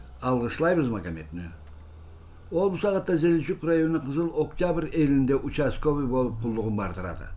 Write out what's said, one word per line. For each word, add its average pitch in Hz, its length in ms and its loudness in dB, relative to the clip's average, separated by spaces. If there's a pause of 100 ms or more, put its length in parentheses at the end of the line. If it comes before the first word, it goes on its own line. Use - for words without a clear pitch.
(220)
Algıçlayбыз 127 680 2
Magometni. 85 540 -6 (1120)
Ol 185 200 2
bu 170 60 -2
saatda 190 380 2
Zelensuk 165 480 2
rayonu 160 400 2
Kızıl 147 240 0
Oktyabr 165 540 0
elinde 139 540 4
uçaskovi 139 760 0
bolup 120 320 0
kulluğun 110 360 -2
bardırады. 90 460 -6 (120)